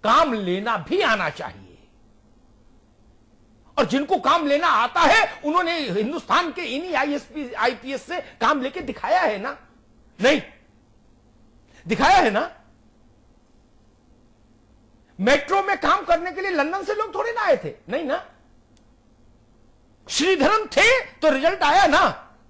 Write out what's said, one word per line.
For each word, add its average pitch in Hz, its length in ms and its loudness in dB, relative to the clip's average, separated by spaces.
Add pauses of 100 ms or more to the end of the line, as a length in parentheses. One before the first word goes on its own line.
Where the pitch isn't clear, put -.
काम 262 300 4
लेना 202 420 -4
भी 277 240 -4
आना 208 300 0
चाहिए, - 480 -16 (2000)
और 262 60 2
जिनको 277 340 0
काम 320 280 2
लेना 294 200 2
आता 247 340 2
है, 349 440 4
उन्होंने 339 360 0
हिंदुस्तान 262 720 -2
के - 100 -10
इन्हीं 311 320 -6
आईएसपी, 285 580 -4
आईपीएस 254 500 -4
से 349 180 -8
काम 262 420 -2
लेके 294 180 -8
दिखाया 277 400 -2
है 214 180 -2
ना? 254 200 -10 (600)
नहीं 254 220 2 (1500)
दिखाया 294 280 4
है 294 140 4
ना? 254 300 -4 (2500)
मेट्रो 302 420 2
में 392 180 -2
काम 330 240 2
करने 339 280 0
के 285 80 -8
लिए 392 100 -4
लंदन 339 320 -2
से 403 120 -4
लोग 427 200 -6
थोड़े 453 180 -4
ना 453 80 -4
आए 349 160 2
थे, - 180 -10 (140)
नहीं 294 160 -4
ना? 302 220 -6 (1800)
श्रीधरन 370 580 2
थे 480 340 4
तो - 300 0
रिजल्ट 320 320 0
आया 339 240 4
ना। 311 360 2 (260)